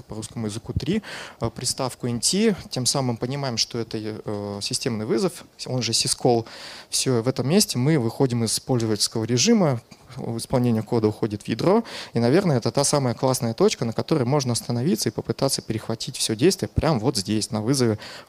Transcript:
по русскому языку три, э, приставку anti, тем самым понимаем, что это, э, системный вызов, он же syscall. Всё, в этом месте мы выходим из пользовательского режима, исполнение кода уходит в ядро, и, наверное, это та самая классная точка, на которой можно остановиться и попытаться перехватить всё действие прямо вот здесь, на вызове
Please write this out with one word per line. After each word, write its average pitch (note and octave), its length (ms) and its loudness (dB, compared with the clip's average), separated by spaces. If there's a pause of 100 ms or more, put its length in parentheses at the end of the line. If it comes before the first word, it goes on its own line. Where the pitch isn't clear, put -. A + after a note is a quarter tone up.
по - 80 -12
русскому A2 320 -6
языку G#2+ 260 -8
три, G#3 300 -2 (360)
э, A#2 120 -2
приставку - 560 -4
anti, F3+ 480 2 (160)
тем B2+ 160 -4
самым B2+ 300 0
понимаем, C3 400 -4
что - 200 -2
это, A2+ 240 -4
э, G#2 640 -6
системный A2+ 420 -4
вызов, F#3+ 380 -2 (240)
он B2+ 160 -2
же A2 80 -2
syscall. A#2 560 2 (420)
Всё, B2 320 0
в A2 60 -2
этом B2+ 200 0
месте F#3 300 2
мы C#3+ 220 4
выходим A#2 440 2
из G#2+ 160 0
пользовательского A2+ 640 0
режима, C#3 560 4 (560)
исполнение A#2+ 440 2
кода A2 260 2
уходит G#2 360 -2
в - 60 -18
ядро, F3+ 340 4 (300)
и, A#2 60 0
наверное, C#3+ 380 4
это A#2 140 0
та C#3+ 140 2
самая C3+ 280 2
классная B2+ 400 0
точка, G3 300 2
на A#2 80 -2
которой C3 320 0
можно B2 300 2
остановиться B2+ 560 0
и - 20 -2
попытаться - 500 -2
перехватить A2+ 540 -6
всё - 200 -2
действие D#3+ 380 2
прямо C3+ 260 2
вот A2+ 180 0
здесь, G2+ 340 -2
на G#2+ 100 -2
вызове A#2+ 380 2 (300)